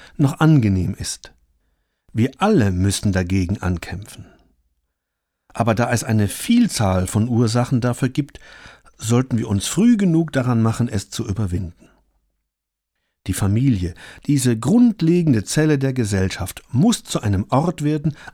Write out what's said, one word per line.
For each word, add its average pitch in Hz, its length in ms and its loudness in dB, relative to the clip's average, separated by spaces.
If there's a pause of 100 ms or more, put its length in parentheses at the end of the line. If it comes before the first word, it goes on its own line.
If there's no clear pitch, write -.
(180)
noch 143 240 0
angenehm 104 520 2
ist. - 400 -12 (760)
Wir 120 280 0
alle 175 320 4
müssen 95 420 0
dagegen 92 480 -2
ankämpfen. 92 640 -8 (1300)
Aber 113 200 0
da 120 160 0
es 120 140 0
eine 107 240 2
Vielzahl 101 800 0
von 110 220 0
Ursachen 120 500 0
dafür 123 300 -2
gibt, - 320 -6 (560)
sollten 120 400 0
wir 113 100 -4
uns 101 200 -2
früh 233 280 4
genug 170 380 0
daran 120 280 0
machen, 113 280 0
es 101 200 -6
zu - 160 -8
überwinden. 92 600 -6 (1400)
Die 95 60 -2
Familie, 101 600 0 (320)
diese 127 340 0
grundlegende 165 840 2
Zelle 151 340 2
der 135 140 -2
Gesellschaft, 101 680 -2 (100)
muss 196 340 2
zu - 160 -6
einem 101 260 0
Ort 156 380 -2
werden, 151 320 -2 (160)